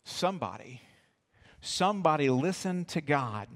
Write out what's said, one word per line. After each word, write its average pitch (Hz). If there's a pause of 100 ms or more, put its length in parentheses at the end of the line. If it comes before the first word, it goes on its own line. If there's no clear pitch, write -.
Somebody, 127 (760)
somebody 170
listened 180
to 170
God 127